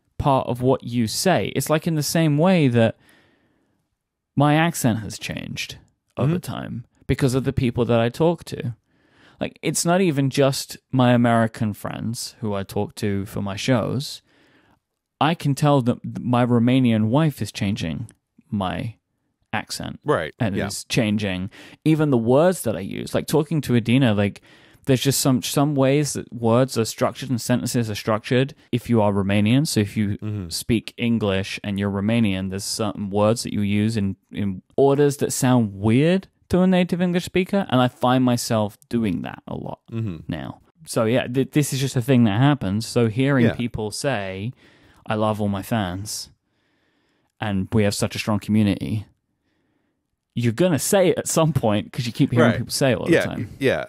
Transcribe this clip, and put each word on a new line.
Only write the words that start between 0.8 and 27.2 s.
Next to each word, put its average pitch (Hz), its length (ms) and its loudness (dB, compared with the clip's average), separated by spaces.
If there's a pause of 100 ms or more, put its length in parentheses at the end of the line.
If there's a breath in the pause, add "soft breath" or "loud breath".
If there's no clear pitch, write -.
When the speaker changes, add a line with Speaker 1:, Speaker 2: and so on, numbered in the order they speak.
Speaker 1:
you 120 220 -2
say. 131 500 0
It's - 120 -2
like 156 180 0
in 165 100 0
the 147 60 -2
same 156 360 2
way 170 300 4
that 117 280 4 (1400 soft breath)
my 147 180 4
accent 151 460 0
has 95 180 -12
changed - 600 -10 (380)
over 143 200 0
Speaker 2:
Mm-hmm. - 160 -8
Speaker 1:
time 113 340 -10 (200)
because 131 280 0
of 131 100 0
the 131 80 -2
people 123 320 0
that 117 160 2
I 117 100 2
talk 165 340 0
to. - 300 -8 (680 soft breath)
Like, - 200 -8
it's - 240 -4
not 175 160 2
even 139 300 2
just 135 480 0 (120)
my 123 220 4
American 117 600 2
friends - 680 -8
who 104 140 -4
I 98 80 -4
talk 101 340 -4
to 98 300 -2
for - 160 -6
my 98 120 -6
shows. 107 680 -2 (1000 soft breath)
I 151 140 2
can 139 220 -2
tell 143 260 4
that 117 200 0
th-, 117 180 -10
my 120 260 2
Romanian 120 600 4
wife 139 360 0
is 104 80 -6
changing 107 580 -4 (420)
my 95 440 -4 (580)
accent. - 520 -8
Speaker 2:
Right, 92 360 -2
Speaker 1:
And 127 160 -2
Speaker 2:
yeah. 76 100 -2
Speaker 1:
it's - 180 -10
changing. 101 640 -2 (340 loud breath)
Even 156 260 2
the 131 80 4
words 143 440 2
that 110 140 -2
I - 40 -6
use, 60 340 -8
like, - 120 -2
talking 156 360 0
to 123 140 0
Adina, 117 380 4
like, 101 260 0 (460 soft breath)
there's 131 160 2
just 139 180 0
some, 127 220 2
some 147 320 0
ways 139 400 2
that - 180 -10
words 120 460 2
are 110 60 0
structured 127 460 -4